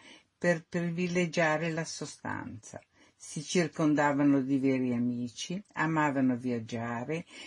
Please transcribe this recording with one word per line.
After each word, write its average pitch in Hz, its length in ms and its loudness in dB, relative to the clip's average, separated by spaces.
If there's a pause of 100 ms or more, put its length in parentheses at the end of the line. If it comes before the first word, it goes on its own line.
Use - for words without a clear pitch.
(380)
per 170 320 2
privilegiare 170 1040 0
la 160 120 -2
sostanza. - 960 -10 (380)
Si - 240 -12
circondavano 147 1040 4
di 135 160 0
veri 131 340 2
amici, 120 640 -2 (120)
amavano 147 640 2
viaggiare, 120 920 -4 (220)